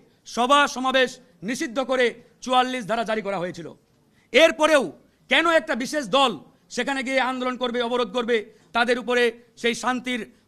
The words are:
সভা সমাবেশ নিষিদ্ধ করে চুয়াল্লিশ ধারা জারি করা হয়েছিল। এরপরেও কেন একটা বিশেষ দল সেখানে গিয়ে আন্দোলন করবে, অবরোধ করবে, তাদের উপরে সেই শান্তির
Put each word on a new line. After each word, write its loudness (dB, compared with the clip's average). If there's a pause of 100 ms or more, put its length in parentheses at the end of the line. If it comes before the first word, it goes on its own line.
(260)
সভা 2
সমাবেশ -2 (240)
নিষিদ্ধ -6
করে -2 (180)
চুয়াল্লিশ 0
ধারা -2
জারি -4
করা -4
হয়েছিল। -8 (640)
এরপরেও 4 (380)
কেন 2
একটা 2
বিশেষ -4
দল 2 (300)
সেখানে -4
গিয়ে 0
আন্দোলন -2
করবে, -2
অবরোধ -2
করবে, 0 (360)
তাদের 2
উপরে 0 (260)
সেই -2
শান্তির -4 (160)